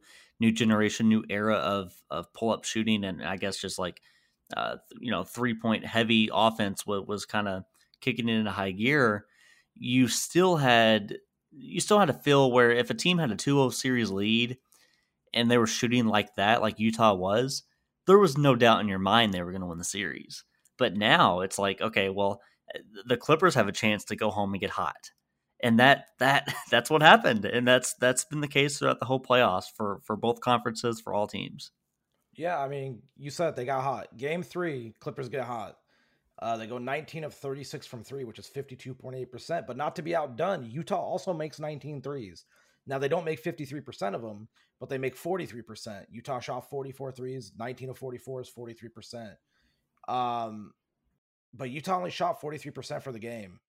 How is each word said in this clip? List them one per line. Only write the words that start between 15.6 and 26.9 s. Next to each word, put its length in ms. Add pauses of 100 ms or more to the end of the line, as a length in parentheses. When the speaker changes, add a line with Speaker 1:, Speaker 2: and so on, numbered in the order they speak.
Speaker 1:
shooting 400
like 300
that, 260
like 160
Utah 360
was, 500 (420)
there 120
was 200
no 160
doubt 260
in 60
your 140
mind 340
they 80
were 80
gonna 160
win 120
the 60
series. 600 (340)
But 160
now 460
it's 180
like, 220
okay, 300
well, 300 (680)
the 100
Clippers 380
have 140
a 40
chance 320
to 120
go 140
home 220
and 80
get 100
hot. 420 (500)
And 180
that, 260 (120)
that, 340 (100)
<laughs> 80
that's 200